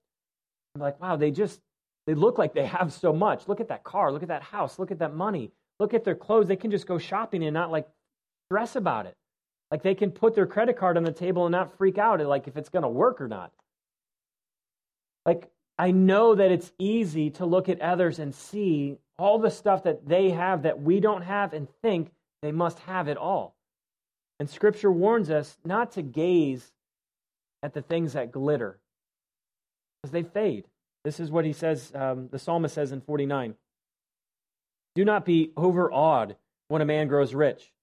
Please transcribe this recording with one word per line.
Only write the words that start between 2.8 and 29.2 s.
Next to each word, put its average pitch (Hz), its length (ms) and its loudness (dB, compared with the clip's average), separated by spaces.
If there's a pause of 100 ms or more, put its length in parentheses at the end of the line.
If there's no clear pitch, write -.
so 165 220 0
much. 165 340 0
Look 202 140 -4
at - 80 -8
that 117 140 -10
car, 180 280 0
look 147 120 -8
at 175 40 -8
that 151 160 -6
house, 180 340 -8
look 185 140 -8
at 170 80 -8
that 156 140 -2
money, 165 400 -6 (260)
look 208 140 0
at 226 100 0
their 175 120 0
clothes." 208 320 2
They 190 100 0
can 214 140 -6
just 196 160 -4
go 180 100 -4
shopping 196 460 -4
and 151 100 -2
not, 165 180 -2
like, 156 180 -4 (580)
stress 220 280 -2
about 147 300 -2
it. 90 120 -18 (540)
Like, 151 100 -4
they 190 140 2
can 196 160 0
put 226 240 2
their 202 120 4
credit 233 300 0
card 180 180 2
on 170 80 2
the 165 80 0
table 180 340 -2
and 170 60 0
not 180 200 0
freak 190 260 2
out, 208 240 2
like, 143 260 0
if 131 80 -16
it's 151 140 -10
gonna 160 200 0
work 135 300 2
or 139 80 -8
not. 95 260 -12 (1700)
Like, 170 260 -2 (260)
I 180 140 2
know 190 440 6
that 190 160 6
it's - 260 -2
easy 185 540 -2
to 180 140 -8
look 180 220 2
at 180 140 -2
others 170 380 0
and 143 140 -8
see 156 680 -4 (200)
all 208 200 4
the 220 120 2
stuff 190 320 0
that 151 240 -2
they 185 220 4
have 180 340 0
that 156 160 0
we 165 200 2
don't 196 240 2
have 196 300 -4
and 147 140 -8 (140)
think 180 320 -2 (280)
they 151 100 -6
must 170 280 -2
have 180 280 -6
it 147 100 -4
all. 151 380 -4 (840)
And 147 100 -8
Scripture 208 420 2
warns 190 400 2
us 147 340 -2
not 208 280 -2
to 180 100 -8
gaze 147 680 0 (920)
at 143 100 -10
the 147 80 -8
things 165 320 -2
that 120 180 -6
glitter, 131 480 -2 (1200)